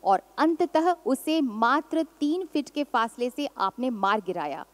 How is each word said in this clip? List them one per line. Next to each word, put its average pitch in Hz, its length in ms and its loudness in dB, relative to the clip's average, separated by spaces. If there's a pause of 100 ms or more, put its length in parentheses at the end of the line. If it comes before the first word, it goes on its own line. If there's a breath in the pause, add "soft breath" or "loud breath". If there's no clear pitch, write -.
और 190 180 4 (160)
अंततः 330 540 2
उसे 311 480 0
मात्र 240 640 0
तीन 311 440 -2
फीट 302 240 -4
के 294 140 -4
फासले 240 460 -2
से 285 180 -6 (100)
आपने 240 320 -2
मार 208 300 0
गिराया। 165 540 -6